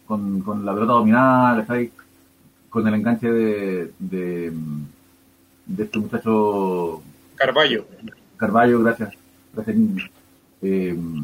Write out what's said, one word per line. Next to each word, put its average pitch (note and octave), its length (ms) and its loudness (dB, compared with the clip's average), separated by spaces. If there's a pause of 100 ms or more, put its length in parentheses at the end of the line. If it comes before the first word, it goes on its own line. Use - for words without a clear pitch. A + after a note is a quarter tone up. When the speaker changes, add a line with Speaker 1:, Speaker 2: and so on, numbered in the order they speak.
Speaker 1:
con, G2+ 360 -4
con G#2 240 -6
la G2 80 -2
pelota A2 200 0
dominada, B2 680 4
¿cachai? A#2+ 300 -4 (800)
Con A2 180 0
el G#2+ 60 2
enganche A2+ 380 0
de, G2+ 680 0
de, F2+ 560 -6 (1120)
de G2 180 -4
este G#2+ 160 -6
muchacho G2 1000 0 (340)
Speaker 2:
Carballo. C3 500 0 (520)
Speaker 1:
Carballo, A#2 460 4
gracias. A2+ 300 0 (400)
Gracias, A2 220 -4
niño. G2 280 2 (580)
Eh, F#2+ 360 -2 (260)